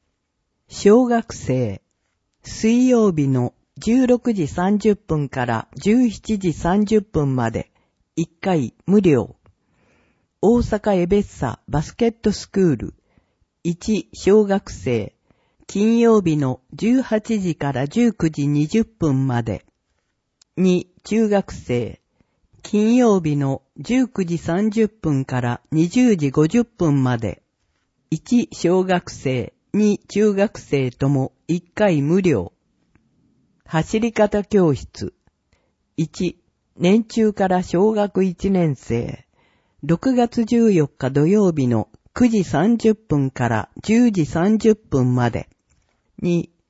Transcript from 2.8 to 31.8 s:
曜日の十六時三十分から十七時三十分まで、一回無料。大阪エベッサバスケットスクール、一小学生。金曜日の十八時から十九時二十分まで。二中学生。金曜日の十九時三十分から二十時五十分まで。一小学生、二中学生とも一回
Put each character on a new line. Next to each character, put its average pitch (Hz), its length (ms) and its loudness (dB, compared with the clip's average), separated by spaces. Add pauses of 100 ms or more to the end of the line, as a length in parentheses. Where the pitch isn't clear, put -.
曜 226 260 4
日 147 160 0
の 123 240 -2 (240)
十 247 300 0
六 240 260 2
時 175 140 -2
三 190 300 -2
十 202 200 0
分 151 320 -4
か 127 160 -4
ら 117 320 -4
十 220 320 2
七 208 280 -6
時 185 140 -2
三 180 320 0
十 214 180 2
分 139 360 -2
ま 117 120 -2
で、 107 220 -10 (460)
一 165 120 -4 (120)
回 160 320 -2 (120)
無 196 140 4
料。 147 380 2 (1040)
大 226 160 4
阪 214 380 -2
エ 175 120 0
ベ 202 120 2
ッ 208 40 -2
サ - 460 -8
バ 143 120 -2
ス - 140 -10
ケ 233 120 0
ッ 233 40 0
ト 214 220 -2
ス - 160 -12
ク 180 240 2
ー - 20 -2
ル、 101 180 -10 (720)
一 175 480 -4
小 208 340 2
学 196 240 -4
生。 117 460 -6 (500)
金 220 320 0
曜 226 240 4
日 165 140 0
の 135 240 -2 (140)
十 233 280 0
八 220 380 -2
時 180 160 -4
か 143 160 -4
ら 131 160 -4
十 233 240 0
九 - 180 -2
時 147 180 -4
二 147 200 0
十 220 160 0
分 135 440 -2
ま 120 160 -2
で。 113 220 -6 (920)
二 180 340 0 (120)
中 220 260 0
学 202 240 -2
生。 120 480 -6 (600)
金 220 340 0
曜 220 260 4
日 151 160 -2
の 135 240 -2 (160)
十 247 320 -2
九 190 160 -4
時 170 120 -4
三 196 340 -2
十 214 180 0
分 139 340 -4
か 131 160 -4
ら 120 220 -4 (100)
二 156 160 2
十 247 300 2
時 143 140 -2
五 151 180 2
十 240 160 0
分 143 380 0
ま 127 140 0
で。 113 260 -8 (640)
一 233 420 -2
小 185 320 0
学 185 260 -2
生、 127 440 -6 (180)
二 208 280 0 (100)
中 208 240 2
学 196 260 -2
生 135 320 -2
と 139 160 -4
も 135 240 0 (160)
一 175 140 -4
回 190 400 0